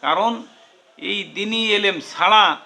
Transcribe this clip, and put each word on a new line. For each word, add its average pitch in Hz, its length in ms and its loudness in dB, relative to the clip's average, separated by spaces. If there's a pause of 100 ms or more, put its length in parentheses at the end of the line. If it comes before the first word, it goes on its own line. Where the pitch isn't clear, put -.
কারণ 208 420 -2 (540)
এই 190 280 -6
দিনী 214 420 -4
এলেম 202 340 0
ছাড়া 185 640 4